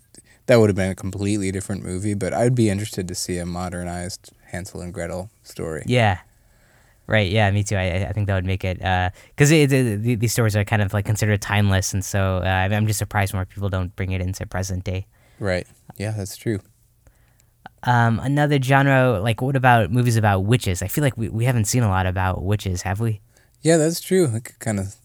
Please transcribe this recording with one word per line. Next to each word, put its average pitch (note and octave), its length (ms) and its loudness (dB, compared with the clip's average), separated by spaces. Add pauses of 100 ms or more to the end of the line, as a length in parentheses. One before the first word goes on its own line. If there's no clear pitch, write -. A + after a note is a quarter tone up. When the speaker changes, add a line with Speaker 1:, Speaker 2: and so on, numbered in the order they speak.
(460)
Speaker 1:
that B2+ 100 6
would G#2+ 120 8
have F#2+ 80 2
been F#2+ 140 0
a F#2 60 -6
completely G2+ 560 -4
different F#2+ 320 -6
movie, F#2+ 300 -4
but F2+ 200 -4
I'd A#2+ 220 2
be A2+ 120 4
interested G2 380 -4
to F2 80 -8
see F2+ 240 -6
a F2 80 -6
modernized F2 840 -8 (160)
Hansel F2 340 -12
and F2 120 -10
Gretel E2+ 380 -8 (140)
story. D#2+ 420 -10
Speaker 2:
Yeah. A2+ 320 2 (880)
Right, G#2 240 0
yeah, G2 200 2
me G2+ 120 0
too. G2+ 140 -2
I, F#2 60 0
I, F#2 260 -2
I G2 40 -4
think G2+ 140 -2
that G2 80 0
would F#2 100 -2
make F#2 200 -2
it, F#2 180 -4
uh, F#2 280 0 (260)
'cause C#3+ 140 4
it, D3 220 6
it, A#2 300 0
the, B2 120 0
these A2 180 0
stories A2 240 2
are G2+ 80 2
kind G#2 180 0
of, F#2+ 100 -2
like, G2+ 120 0
considered G#2+ 380 0
timeless, G2+ 500 2
and F#2+ 120 -2
so, F#2+ 340 0
uh, F2+ 80 -2
I'm, F#2+ 260 0
I'm G#2+ 140 0
just G#2+ 120 -2
surprised G2+ 360 -2
more F#2 100 -2
people G2+ 240 -8
don't F#2 280 -4
bring F#2 160 -4
it F#2 80 -2
into F#2+ 260 -6
present F#2 380 -6
day. F#2 220 -6 (320)
Speaker 1:
Right. F2+ 280 -2 (300)
Yeah, G#2 160 -6
that's G2+ 240 -8
true. G#2+ 240 -4 (1200)
Speaker 2:
Um, A#2 360 2
another C#3+ 420 2
genre, C3 580 4
like, A#2 220 -2
what C#3 140 0
about A#2+ 340 4
movies A#2+ 260 2
about G2+ 280 4
witches? G#2 380 0
I F#2+ 60 -6
feel - 140 -2
like C#3 140 0
we, A2 120 -4
we A2+ 160 -2
haven't B2 200 2
seen B2 180 0
a G#2+ 60 2
lot F#2 180 2
about F#2 360 -2
witches, F#2+ 400 -2
have G2 180 -2
we? A2 200 -2 (400)
Speaker 1:
Yeah, D#3+ 160 4
that's D#3+ 240 2
true. E3+ 360 0
It A#2+ 80 -8
could - 160 -18
kinda G2+ 260 -4 (180)